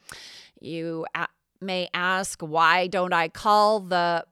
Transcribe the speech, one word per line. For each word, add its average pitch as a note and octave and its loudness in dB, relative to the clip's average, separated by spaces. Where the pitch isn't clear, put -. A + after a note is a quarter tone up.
You E3 -8
a-, E3+ -4
may F#3 -4
ask, F#3 -4
"Why E3 4
don't F3+ -2
I E3+ 2
call G#3+ 2
the F3 0